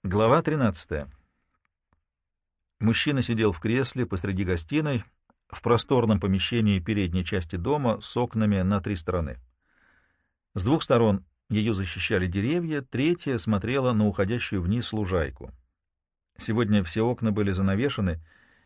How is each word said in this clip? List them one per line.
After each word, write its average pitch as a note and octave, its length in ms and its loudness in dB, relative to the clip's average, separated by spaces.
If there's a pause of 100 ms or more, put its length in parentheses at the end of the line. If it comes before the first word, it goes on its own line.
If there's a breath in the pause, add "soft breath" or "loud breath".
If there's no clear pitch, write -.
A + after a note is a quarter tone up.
Глава A2 360 4
тринадцатая. A2 680 -2 (1700)
Мужчина A#2+ 400 2
сидел A2 320 2
в - 80 -10
кресле B2 440 -2
посреди G2 380 -4
гостиной, B2+ 600 -2 (420)
в - 140 -16
просторном A#2 580 2
помещении G2+ 640 0
передней F#2 420 -2
части F2+ 320 -4
дома A#2+ 460 -2
с - 160 -8
окнами A2 460 2
на G2 180 2
три G2+ 160 -4
стороны. D#2+ 420 -4 (1160)
С F#2+ 100 -4
двух D3+ 180 2
сторон A2+ 400 4 (240)
её G#2+ 260 0
защищали F#2 540 -2
деревья, D3 540 -2
третья C#3 560 -2
смотрела A#2+ 560 0
на G#2+ 120 4
уходящую G2+ 560 0
вниз G#2+ 300 -2
лужайку. F2 600 -2 (840)
Сегодня G#2+ 460 2
все A2 200 -2
окна A#2+ 280 0
были G2 220 0
занавешены, F#2+ 680 0 (460 soft breath)